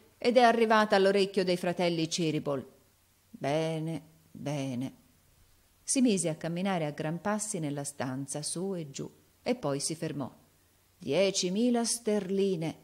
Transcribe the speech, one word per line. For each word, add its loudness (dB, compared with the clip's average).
ed 4
è 8
arrivata 6
all'orecchio 4
dei 2
fratelli 0
Cheeryble." -2
"Bene, -2
bene." -6
Si 0
mise 4
a -2
camminare -2
a -4
gran -6
passi -4
nella -4
stanza, -6
su -6
e -8
giù, -10
e -2
poi -2
si -4
fermò. -8
Diecimila 0
sterline! -2